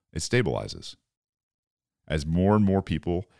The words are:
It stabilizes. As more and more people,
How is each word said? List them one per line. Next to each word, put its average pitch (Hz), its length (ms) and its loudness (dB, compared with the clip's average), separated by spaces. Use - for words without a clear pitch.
It - 80 -8
stabilizes. 65 720 -2
As 73 180 -4
more 90 300 2
and 107 100 6
more 95 180 2
people, 87 420 -2